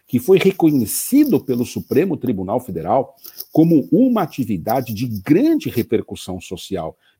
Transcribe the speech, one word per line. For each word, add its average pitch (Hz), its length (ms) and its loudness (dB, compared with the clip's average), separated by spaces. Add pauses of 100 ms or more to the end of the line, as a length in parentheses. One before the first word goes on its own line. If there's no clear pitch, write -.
que 127 140 -4
foi 185 200 4
reconhecido 175 1000 2
pelo 120 260 -2
Supremo 147 520 -2
Tribunal 101 420 -4
Federal 92 560 -2 (380)
como 160 400 4
uma 233 300 2
atividade 113 720 -4
de 110 140 -4
grande 175 640 0
repercussão 98 680 -4
social, 85 580 -10 (220)